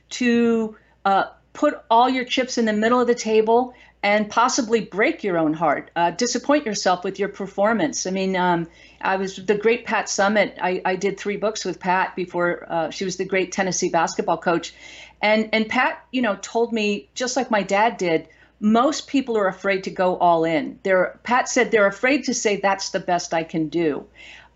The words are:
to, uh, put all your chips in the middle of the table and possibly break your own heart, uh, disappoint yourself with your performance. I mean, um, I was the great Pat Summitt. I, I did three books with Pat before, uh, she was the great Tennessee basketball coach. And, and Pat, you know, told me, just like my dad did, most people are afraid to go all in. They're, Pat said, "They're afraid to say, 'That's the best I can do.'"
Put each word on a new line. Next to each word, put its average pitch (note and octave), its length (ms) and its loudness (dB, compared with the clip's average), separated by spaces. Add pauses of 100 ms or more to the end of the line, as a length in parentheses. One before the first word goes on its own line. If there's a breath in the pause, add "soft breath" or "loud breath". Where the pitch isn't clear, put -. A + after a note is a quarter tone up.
(100)
to, A#3 680 2 (280 loud breath)
uh, G3 200 2 (280)
put D4 380 0
all A#3 180 6
your C4 160 0
chips B3+ 320 -2
in A#3 80 2
the A3 80 0
middle A3+ 280 2
of A#3+ 80 0
the A#3+ 60 4
table A3+ 600 2 (280 loud breath)
and G#3 260 2
possibly A#3 520 2
break G#3+ 440 -2
your F3+ 140 0
own D#3 160 2
heart, D#3 420 -2
uh, E3+ 140 2
disappoint A#3+ 560 0
yourself G3 380 -2
with G3 140 -6
your G3 120 -2
performance. G#3 760 -2
I F#3 40 -4
mean, F#3+ 260 -2
um, F3 320 0 (320 loud breath)
I F#3+ 160 -2
was F#3+ 200 -6
the G3+ 180 0
great A#3 320 0
Pat G#3 220 -2
Summitt. G3+ 520 0
I, F#3 240 -2
I F#3 120 0
did F#3+ 220 -2
three G3+ 200 -4
books G3+ 260 -4
with F3+ 160 -6
Pat F#3 340 0
before, F3 540 -4
uh, E3 220 -2
she G3 160 -6
was F3+ 100 -6
the F#3+ 80 -4
great F#3 260 -2
Tennessee F#3 380 -2
basketball E3 480 0
coach. E3+ 380 -2 (480 loud breath)
And, G#3+ 320 2
and A3 160 0
Pat, C4+ 420 -2
you B3+ 80 -2
know, G#3+ 220 0
told A#3 280 -2
me, G#3 440 -2
just B3 200 -4
like B3 160 -2
my G#3+ 120 2
dad G3+ 340 2
did, E3 320 0 (320 soft breath)
most A#3 460 2
people B3+ 320 0
are G3 100 2
afraid F#3+ 360 -2
to G3 60 -6
go F3+ 280 0
all E3+ 260 4
in. D#3 380 -2
They're, F#3 400 2
Pat B3+ 260 0
said, A3+ 220 0
"They're G#3 160 4
afraid B3+ 380 0
to B3 100 -2
say, G#3 220 0
'That's G3 340 -2
the F#3+ 100 -4
best F3 320 -2
I E3 100 0
can D#3+ 260 -4
do.'" D#3 360 -2 (520 loud breath)